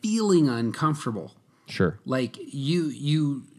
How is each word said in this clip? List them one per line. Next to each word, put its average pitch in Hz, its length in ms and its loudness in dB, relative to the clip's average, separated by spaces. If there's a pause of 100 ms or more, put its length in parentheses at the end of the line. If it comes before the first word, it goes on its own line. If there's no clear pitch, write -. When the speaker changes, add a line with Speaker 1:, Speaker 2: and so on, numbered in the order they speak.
Speaker 1:
feeling 208 460 4
uncomfortable. 117 880 -2 (320)
Speaker 2:
Sure. - 380 0
Speaker 1:
Like, 131 340 -4
you, 156 480 -2
you, 143 560 0 (160)